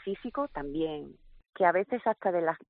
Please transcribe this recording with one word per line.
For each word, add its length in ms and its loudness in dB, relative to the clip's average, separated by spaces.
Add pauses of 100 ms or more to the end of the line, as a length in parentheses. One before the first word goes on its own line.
físico 460 -6
también. 680 -4 (400)
Que 100 4
a 60 8
veces 340 0
hasta 260 0
de 100 2
las 160 0 (120)